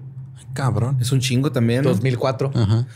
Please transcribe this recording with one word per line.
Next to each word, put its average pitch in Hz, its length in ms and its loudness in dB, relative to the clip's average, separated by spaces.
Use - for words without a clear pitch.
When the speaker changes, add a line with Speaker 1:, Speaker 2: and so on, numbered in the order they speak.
Speaker 1:
Ay, - 160 -20
cabrón. 127 440 0
Speaker 2:
Es 117 140 -2
un 135 80 2
chingo 127 320 0
también, 120 320 2
¿no? 131 60 4
Speaker 3:
Dos 117 100 2
mil 123 160 0
cuatro. 135 380 -2
Speaker 1:
Ajá. 113 420 2